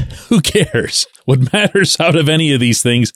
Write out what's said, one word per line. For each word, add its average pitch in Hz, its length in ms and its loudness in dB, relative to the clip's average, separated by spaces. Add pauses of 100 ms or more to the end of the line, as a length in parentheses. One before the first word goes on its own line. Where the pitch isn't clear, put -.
<laughs> - 240 -16
who 226 100 2
cares? - 680 -2 (200)
What 131 260 0
matters 202 480 0
out 165 160 2
of 151 120 2
any 156 240 0
of 131 60 2
these 117 240 0
things 120 340 0